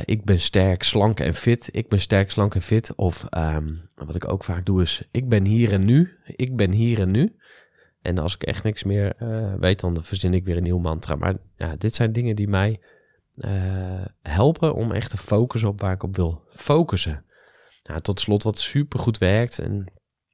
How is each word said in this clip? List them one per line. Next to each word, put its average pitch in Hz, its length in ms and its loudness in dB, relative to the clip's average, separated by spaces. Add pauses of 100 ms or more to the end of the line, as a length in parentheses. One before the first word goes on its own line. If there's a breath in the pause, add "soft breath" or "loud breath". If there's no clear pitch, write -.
"Ik 104 200 -2
ben 95 160 4
sterk, 95 420 2
slank 107 380 2
en 67 140 0
fit. - 380 0
Ik - 160 -6
ben 101 120 2
sterk, 98 300 2
slank 101 240 0
en 92 80 0
fit." - 320 0
Of, 90 360 -2
ehm, 78 440 -2 (200)
wat 78 200 -10
ik 87 140 -6
ook - 160 -4
vaak 90 200 -4
doe 92 180 4
is, - 280 -2
"Ik 127 180 -2
ben 101 180 4
hier 110 260 4
en 98 140 4
nu. 147 300 4 (100)
Ik 127 300 -4
ben 98 160 2
hier 113 280 2
en 92 100 2
nu." 135 260 2 (640 soft breath)
En 87 160 -2
als 85 160 -2
ik - 80 -16
echt - 220 -4
niks 107 200 -4
meer, 101 320 0
eh, 110 380 -4
weet, 92 260 2
dan 85 240 -2
verzin 95 300 0
ik 92 100 2
weer 87 120 -2
een 87 60 0
nieuw 87 160 0
mantra. 82 380 -4
Maar 87 200 -2 (200)
ja, 85 220 -6
dit 107 160 -2
zijn 113 180 0
dingen 117 240 -2
die 101 120 -2
mij, 101 320 2 (540 soft breath)
eh, 92 720 -4 (180)
helpen 135 520 2
om 113 180 -2
echt 101 180 -4
te - 60 -6
focussen 110 520 0
op 101 120 -4
waar 95 120 0
ik 92 100 -6
op 95 140 -6
wil 82 320 -2
focussen. 143 760 0 (580 soft breath)
Nou, - 180 -8
tot 98 200 -4
slot 104 220 0
wat 107 160 -2
supergoed 123 600 -2
werkt, 107 400 2
en 98 340 -6 (420)